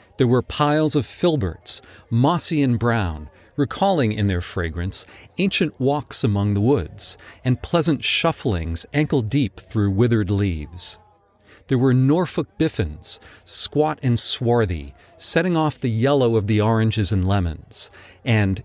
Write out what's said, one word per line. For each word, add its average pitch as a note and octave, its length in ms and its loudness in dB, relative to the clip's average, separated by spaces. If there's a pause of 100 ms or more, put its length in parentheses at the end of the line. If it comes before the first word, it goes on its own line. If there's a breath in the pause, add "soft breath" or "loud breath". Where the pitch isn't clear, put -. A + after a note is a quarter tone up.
(180 soft breath)
There B2+ 100 2
were A#2+ 140 2
piles D3+ 540 0
of D3 100 0
filberts, B2+ 760 -2 (280 loud breath)
mossy C#3+ 540 2
and A#2+ 160 0
brown, F#2+ 500 -2 (280 soft breath)
recalling D3 540 0
in G#2 160 0
their F2 140 0
fragrance E2+ 640 -4 (320 loud breath)
ancient F3 420 -2
walks C#3 440 0
among G#2 300 0
the G2+ 80 0
woods A2+ 560 0 (260 loud breath)
and B2+ 180 0
pleasant D#3+ 420 0
shufflings F2 880 -2
ankle-deep C#3+ 680 -2
through G2+ 320 -2
withered G#2+ 400 2
leaves. F2+ 680 -2 (680 soft breath)
There C3 120 0
were B2+ 160 4
Norfolk D3 520 0 (120)
biffins, D#2+ 600 -2 (240 loud breath)
squat - 600 0
and A#2 160 2
swarthy, G2+ 720 0 (240 loud breath)
setting E3+ 400 0
off D#3 220 -2
the B2+ 100 -2
yellow A#2+ 460 2
of G#2 100 0
the G#2+ 160 2
oranges A2 500 2
and F#2 160 0
lemons, F#2 640 -2 (340 loud breath)
and, G#2 420 0